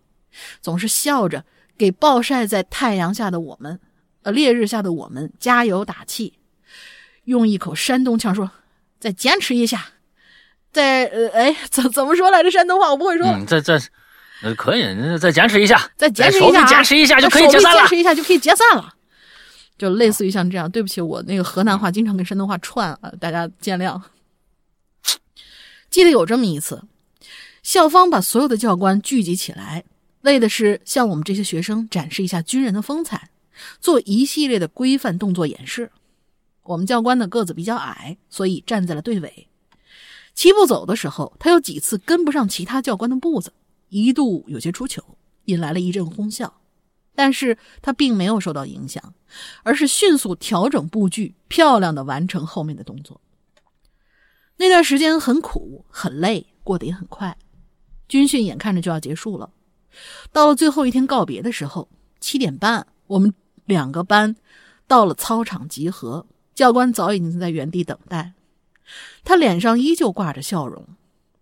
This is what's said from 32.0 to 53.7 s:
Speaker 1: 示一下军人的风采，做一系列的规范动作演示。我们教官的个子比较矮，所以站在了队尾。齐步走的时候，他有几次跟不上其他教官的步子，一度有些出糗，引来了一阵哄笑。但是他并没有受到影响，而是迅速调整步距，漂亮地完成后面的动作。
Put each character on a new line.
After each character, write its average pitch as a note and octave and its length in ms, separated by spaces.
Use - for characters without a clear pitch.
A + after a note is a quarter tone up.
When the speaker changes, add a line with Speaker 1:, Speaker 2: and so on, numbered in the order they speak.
Speaker 1:
示 - 140
一 F3+ 40
下 F3 140
军 C4 220
人 G#3+ 100
的 G#3 80
风 D#4 220
采， - 260
做 D#4+ 240
一 A3 220
系 D4 220
列 A#3 100
的 E3+ 100
规 C4 300
范 G#3 220
动 G3+ 120
作 F3 140
演 C3 220
示。 - 240
我 F3 120
们 E3+ 80
教 A#3+ 160
官 B3 200
的 G#3 80
个 G#3+ 180
子 E3 80
比 E3 100
较 A3 120
矮， - 420
所 F#3+ 160
以 F3+ 180
站 G#3 200
在 E3+ 100
了 D3+ 80
队 A3 160
尾。 - 280
齐 F4 180
步 G4+ 140
走 G#3+ 220
的 A3+ 80
时 F#3 120
候， - 320
他 E4 120
有 E4+ 80
几 - 200
次 G#3 200
跟 E4+ 260
不 D4 60
上 B3+ 180
其 F3+ 160
他 C4 160
教 A#3 160
官 A3+ 100
的 B3+ 80
步 C#4 240
子， - 140
一 G#3+ 220
度 B3 360
有 C3 120
些 E3 120
出 B3+ 160
糗， - 160
引 E3+ 140
来 D3+ 120
了 F3+ 80
一 F3+ 120
阵 F#3+ 120
哄 G#3 280
笑。 - 300
但 C4+ 180
是 B3 240
他 C#4 100
并 C4 240
没 F#3 100
有 G#3+ 140
受 F3 140
到 C#3 100
影 C#3 240
响， - 280
而 A3+ 100
是 C#4+ 140
迅 F4+ 280
速 F#3+ 200
调 G#3 340
整 G3+ 180
步 G3 220
距， G#3 240
漂 C#4+ 320
亮 E3 160
地 C3+ 80
完 C#3+ 240
成 D#3+ 180
后 D#3+ 180
面 D#3 120
的 - 80
动 C3+ 180
作。 - 180